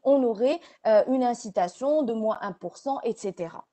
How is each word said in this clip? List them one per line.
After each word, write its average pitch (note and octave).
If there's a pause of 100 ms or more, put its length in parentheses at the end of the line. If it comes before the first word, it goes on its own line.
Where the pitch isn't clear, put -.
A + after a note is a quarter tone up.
on C4+
aurait, A#3+ (280)
euh, G#3+
une B3+
incitation A#3+
de A#3
moins A3
un G3+
pour -
cent, C#4
et A3+
cetera. F3+